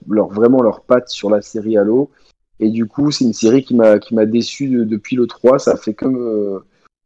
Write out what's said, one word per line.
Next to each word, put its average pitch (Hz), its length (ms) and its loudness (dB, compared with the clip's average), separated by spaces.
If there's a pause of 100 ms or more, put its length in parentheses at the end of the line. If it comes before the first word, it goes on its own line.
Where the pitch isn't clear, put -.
leur, 104 180 0
vraiment 117 340 2
leurs 110 200 0
pattes 123 260 0
sur - 220 -8
la 104 120 2
série 110 360 -4
Halo. 113 340 0 (480)
Et 110 100 0
du 113 160 -2
coup, 143 260 -2
c'est 139 120 -4
une 113 100 0
série 117 300 2
qui 131 100 -6
m'a, 110 260 6
qui - 140 -8
m'a 110 120 2
déçu 117 420 -4
de, 123 160 -2
depuis 110 320 -6
le 123 120 0
trois. 127 300 2
Ça - 200 0
fait - 160 -8
que - 100 -10
me, 110 580 -4 (440)